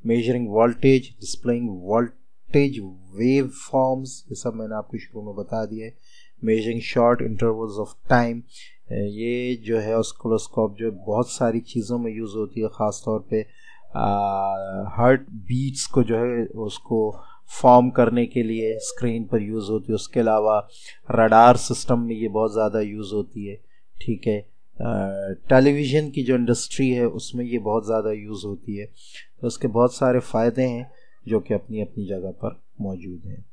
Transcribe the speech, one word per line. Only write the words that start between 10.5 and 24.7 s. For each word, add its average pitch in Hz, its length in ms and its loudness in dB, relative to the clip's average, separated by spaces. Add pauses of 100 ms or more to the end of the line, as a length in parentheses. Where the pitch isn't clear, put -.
जो 113 140 -2 (140)
बहुत 110 260 0
सारी 117 280 0
चीज़ों 113 400 -4
में 117 140 -4
यूज़ 107 240 -8
होती 107 240 -4
है, 107 60 0
ख़ास 107 380 -2
तौर 110 140 0 (100)
पे, 107 120 2 (540)
आ, - 100 0 (920)
हार्ट 127 260 6 (260)
बीट्स 131 400 -2
को 131 160 4
जो 110 140 2
है 117 280 0 (200)
उसको 110 340 -2 (600)
फॉर्म 123 280 10
करने 120 360 2
के 120 180 -2
लिए 110 380 -2
स्क्रीन 117 440 -4
पर 107 160 0
यूज़ 104 300 -6
होती 110 200 -2
है। 107 40 2
उसके - 240 -2
अलावा 107 380 4 (540)
रडार 113 460 10
सिस्टम - 420 0
में 117 160 -2
ये 110 120 -2
बहुत 107 260 0
ज़्यादा 107 260 2
यूज़ 104 340 -6
होती 101 320 -6
है। 101 100 -10 (460)
ठीक 113 260 -2
है, 104 120 0
आ, 98 960 -6 (160)